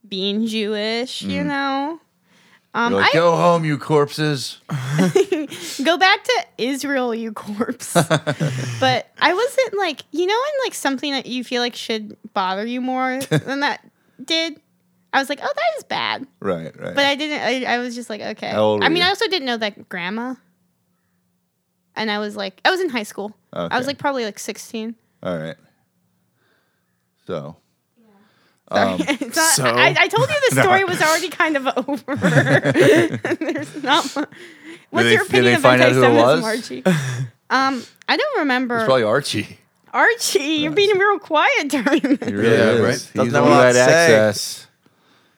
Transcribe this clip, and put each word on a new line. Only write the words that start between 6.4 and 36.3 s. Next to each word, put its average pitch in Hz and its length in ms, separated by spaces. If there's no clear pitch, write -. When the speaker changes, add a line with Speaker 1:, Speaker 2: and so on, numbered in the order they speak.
Speaker 1:
Israel, 254 580
you 226 180
corpse. 208 600
Speaker 2:
<laughs> 135 840
Speaker 1:
But 254 280
I 294 140
wasn't, 466 440
like, 359 340
you 330 160
know, 392 60
when, 523 320
like, 392 100
something 277 380
that 269 120
you 247 180
feel 240 200
like 240 120
should 214 400
bother 190 320
you 247 140
more 254 400
Speaker 2:
<laughs> 269 100
Speaker 1:
than 247 320
that 277 200
did? 330 380
I 254 60
was 269 80
like, 285 160
"Oh, 523 100
that 640 260
is - 40
bad." 110 420
Speaker 2:
Right, 85 400
right. - 160
Speaker 1:
But - 80
I 285 120
didn't, 294 260
I, 240 340
I 240 40
was 247 160
just 240 140
like, 208 120
"Okay." 214 300
Speaker 2:
How 107 120
old 107 180
Speaker 1:
I 98 40
Speaker 2:
were 95 80
Speaker 1:
mean, 349 80
Speaker 2:
you? 349 60
Speaker 1:
I - 20
also 403 180
didn't 330 180
know 240 120
that 214 320
grandma. 214 460
And 220 120
I 208 100
was 208 180
like, 196 260
I 294 80
was 370 80
in 370 80
high 240 160
school. 208 320
I 87 120
was, 85 100
Speaker 2:
Okay. 254 140
Speaker 1:
like, 285 100
probably, 277 260
like, 208 160
sixteen. 226 560
Speaker 2:
All 90 160
right. 80 200
So. 78 300
Speaker 1:
Sorry. - 40
<laughs> - 60
Speaker 2:
Um, 95 280
Speaker 1:
It's 247 340
not, 320 200
Speaker 3:
so? 143 100
Speaker 1:
I, 123 340
I 349 80
told 523 220
you 605 60
the 269 60
Speaker 2:
<laughs> - 0
No. 262 60
Speaker 1:
story 381 240
was 359 160
already 320 260
kind 320 300
of 262 100
over. 277 260
<laughs> - 0
There's 285 1700
not 285 320
mu-, 294 80
what's 117 180
Speaker 2:
they, 117 60
Speaker 1:
your - 100
Speaker 2:
did - 60
they - 80
Speaker 1:
opinion 120 160
of - 60
Speaker 2:
find 127 200
out 127 100
who 127 120
it - 20
Speaker 1:
anti-Semitism, 120 100
Speaker 2:
was? 123 300